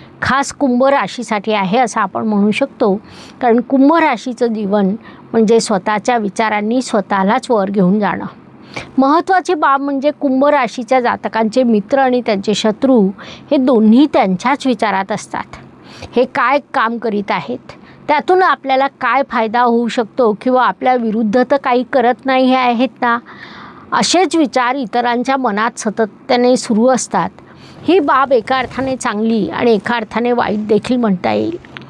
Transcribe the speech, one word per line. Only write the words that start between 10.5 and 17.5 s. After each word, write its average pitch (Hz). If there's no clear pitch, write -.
जातकांचे 220
मित्र 233
आणि 247
त्यांचे 202
शत्रू 220
हे 294
दोन्ही 247
त्यांच्याच 247
विचारात 202
असतात. -
हे 247
काय 254
काम 233
करीत 208
आहेत, 220